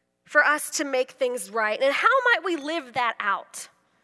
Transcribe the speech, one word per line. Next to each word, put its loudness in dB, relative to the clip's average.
for 2
us 2
to -2
make -2
things -4
right? -2
And 2
how 2
might 0
we -2
live -6
that -2
out? -4